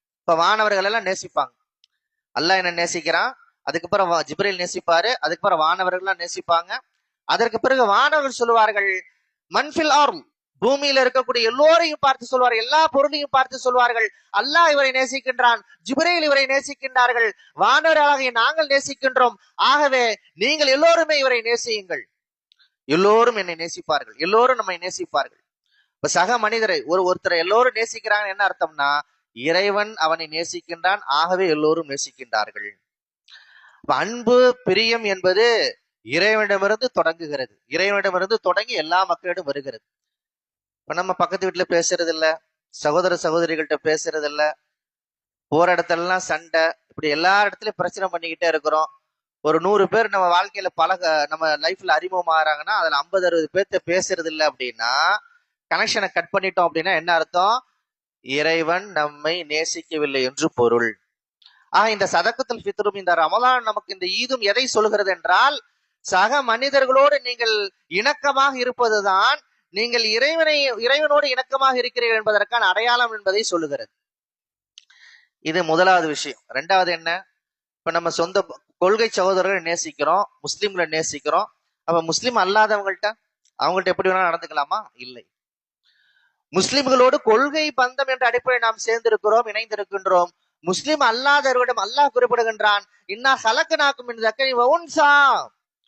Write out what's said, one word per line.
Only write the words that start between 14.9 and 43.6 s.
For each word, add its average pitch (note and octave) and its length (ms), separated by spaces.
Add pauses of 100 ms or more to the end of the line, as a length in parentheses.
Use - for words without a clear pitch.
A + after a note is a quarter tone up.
நேசிக்கின்றான், B3+ 680 (240)
ஜிப்ரீல் E4 380
இவரை C#4 240
நேசிக்கின்றார்கள், B3+ 840 (240)
வானவர்களாகிய C#4+ 760
நாங்கள் C#4+ 360
நேசிக்கின்றோம், C4 680 (200)
ஆகவே B3+ 640 (160)
நீங்கள் C#4+ 340
எல்லோருமே D#4 520
இவரை B3+ 220
நேசியுங்கள்." G#3+ 640 (800)
எல்லோரும் G#3+ 500
என்னை F3+ 200
நேசிப்பார்கள், D#3+ 640
எல்லோரும் A3 380
நம்மை G3 220
நேசிப்பார்கள். - 640 (520)
இப்ப - 140
சக F#3 300
மனிதரை G#3+ 460
ஒரு, E3 200
ஒருத்தரை F3+ 340
எல்லோரும் A3 360
நேசிக்கிறாங்க, G#3+ 540
என்ன G3 200
அர்த்தம்னா, D3+ 540 (300)
இறைவன் G3 640
அவனை D#3+ 320
நேசிக்கின்றான், E3+ 760
ஆகவே F3 480
எல்லோரும் D#3 400
நேசிக்கின்றார்கள். A2 800 (1080)
அப்ப - 200
அன்பு, A#3+ 680
பிரியம் A3+ 400
என்பது F#3+ 420 (600)
இறைவனிடமிருந்து G3+ 840
தொடங்குகிறது, D#3 800
இறைவனிடமிருந்து F#3+ 720
தொடங்கி G3+ 360
எல்லா F3 300
மக்களிடம் F3 420
வருகிறது. C3+ 380 (960)
இப்ப - 140
நம்ம F#3 200
பக்கத்து F3+ 360
வீட்டுல F3 180
பேசுறது E3+ 400
இல்ல, D#3+ 340 (280)
சகோதர F3 460
சகோதரிகள்கிட்ட D#3+ 680